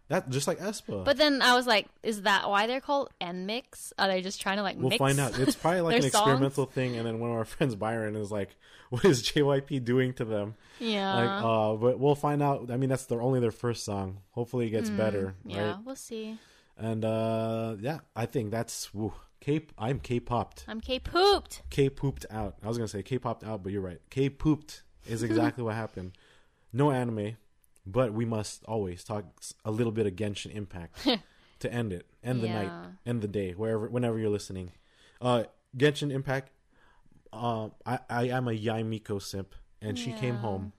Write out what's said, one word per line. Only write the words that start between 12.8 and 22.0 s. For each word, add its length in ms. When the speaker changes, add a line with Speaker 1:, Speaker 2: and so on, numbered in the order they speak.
Speaker 1:
that's 160
their, 160
only 180
their 120
first 340
song. 340
Hopefully 360
it 40
gets 180
Speaker 2:
Mm, 80
Speaker 1:
better, 380
Speaker 2:
yeah, 260
Speaker 1:
right? 140
Speaker 2:
we'll 100
see. 420
Speaker 1:
And, 300
uh, 720
yeah, 200
I 120
think 240
that's, 420
woo, 200
K-, 260
I'm 200
K-popped. 680
Speaker 2:
I'm 140
K-pooped. 880
Speaker 1:
K-pooped 600